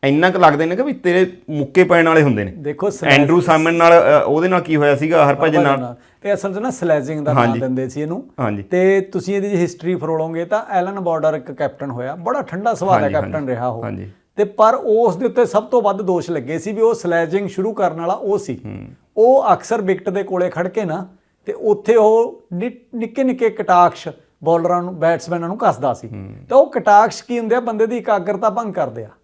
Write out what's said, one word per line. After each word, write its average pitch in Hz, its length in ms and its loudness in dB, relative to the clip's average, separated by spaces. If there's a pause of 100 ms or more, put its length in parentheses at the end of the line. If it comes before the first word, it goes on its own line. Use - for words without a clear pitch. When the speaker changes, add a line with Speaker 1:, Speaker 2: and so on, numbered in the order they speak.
Speaker 1:
ਇੰਨਾ 151 260 4
ਕੁ 185 80 -2
ਲੱਗਦੇ 160 280 4
ਨੇ 175 100 -2
ਕਿ 240 60 -2
ਵੀ 285 100 -2
ਤੇਰੇ 180 400 0 (180)
ਮੁੱਕੇ 147 340 2
ਪੈਣ 170 240 4
ਵਾਲੇ 160 140 6
ਹੁੰਦੇ 110 220 2
ਨੇ। 95 60 -8
Speaker 2:
ਦੇਖੋ, 151 400 -6
ਸਲੈਜ- 139 300 2
Speaker 1:
ਐਂਡਰੂ 160 200 4
ਸਾਮਨ 165 340 2
ਨਾਲ, 170 180 6
ਅ, 147 340 6
ਉਹਦੇ 160 220 0
ਨਾਲ 185 120 2
ਕੀ 156 160 -2
ਹੋਇਆ 147 200 4
ਸੀਗਾ, 151 340 2
ਹਰਭਜਨ 151 240 2
ਨਾਲ। 147 120 2
Speaker 2:
ਹਰਭਜਨ 139 140 0
ਨਾਲ। 123 160 -10 (280)
ਇਹ 202 100 0
ਅਸਲ 196 200 -6
'ਚ 185 40 -6
ਨਾ 254 120 -4
ਸਲੈਜਿੰਗ 156 540 -2
ਦਾ 147 80 0
ਨਾਂ 123 140 4
Speaker 1:
ਹਾਂਜੀ। 117 140 0
Speaker 2:
ਦਿੰਦੇ 131 280 -4
ਸੀ 143 120 -8
ਇਹਨੂੰ। 170 300 -8 (100)
Speaker 1:
ਹਾਂਜੀ। 104 220 -4
Speaker 2:
ਤੇ 190 380 2
ਤੁਸੀਂ 190 360 -6
ਇਹਦੀ 202 140 -4
ਜੇ 202 60 -2
ਹਿਸਟਰੀ 175 380 -2
ਫਰੋਲੋਗੇ 160 500 -4
ਤਾਂ 214 260 -2
ਐਲਨ 196 300 -2
ਬਾਰਡਰ 156 340 -2
ਇੱਕ 139 180 -10
ਕੈਪਟਨ 139 380 -6
ਹੋਇਆ, 127 240 -8
ਬੜਾ 226 280 -6
ਠੰਡਾ 208 320 -4
ਸੁਭਾਅ 180 220 0
ਦਾ 104 60 2
Speaker 1:
ਹਾਂਜੀ, 98 120 -2
Speaker 2:
ਕੈਪਟਨ 131 200 -2
Speaker 1:
ਹਾਂਜੀ। 147 120 -6
Speaker 2:
ਰਿਹਾ 123 200 -6
ਉਹ। 117 180 -6
Speaker 1:
ਹਾਂਜੀ। 98 260 -10 (260)
Speaker 2:
ਤੇ 208 80 0
ਪਰ 220 300 2
ਉਸ 226 420 0
ਦੇ 240 100 -4
ਉੱਤੇ 226 200 2
ਸਭ 214 160 0
ਤੋਂ 240 200 0
ਵੱਧ 202 200 -2
ਦੋਸ਼ 175 280 -2
ਲੱਗੇ 151 280 -6
ਸੀ 180 140 -8
ਵੀ 202 80 -4
ਉਹ 226 140 2
ਸਲੈਜਿੰਗ 170 540 -2
ਸ਼ੁਰੂ 190 240 -4
ਕਰਨ 175 280 -2
ਵਾਲਾ 170 140 -2
ਉਹ 202 240 -2
ਸੀ। - 260 -8
Speaker 1:
ਹੂੰ। 101 220 -12 (300)
Speaker 2:
ਉਹ 254 360 6
ਅਕਸਰ 220 300 -2
ਵਿਕਟ 185 260 -2
ਦੇ 196 140 -4
ਕੋਲੇ 180 280 -2
ਖੜ 175 180 -4
ਕੇ 208 160 -4
ਨਾ, 180 240 -6 (380)
ਤੇ - 60 -8
ਉੱਥੇ 214 440 0
ਉਹ 220 560 2
ਨਿ-, - 420 -8
ਨਿੱਕੇ 226 300 -4
ਨਿੱਕੇ 247 260 0
ਕਟਾਕਸ਼ 180 580 2 (360)
ਬਾਲਰਾਂ 170 380 0
ਨੂੰ, 180 160 -10
ਬੈਟਸਮੈਨਾਂ 170 500 -2
ਨੂੰ 208 100 -8
ਕੱਸਦਾ 135 360 -2
ਸੀ। - 140 -14
Speaker 1:
ਹੂੰ। 101 240 -14 (160)
Speaker 2:
ਤਾਂ 254 100 4
ਉਹ 285 120 4
ਕਟਾਕਸ਼ 208 540 2
ਕੀ 240 140 -4
ਹੁੰਦੇ 226 180 0
ਆ? - 40 0
ਬੰਦੇ 226 260 -2
ਦੀ 240 100 -4
ਇਕਾਗਰਤਾ 202 540 -2
ਭੰਗ 214 240 -6
ਕਰਦੇ 123 300 -6
ਆ। 104 40 -20 (160)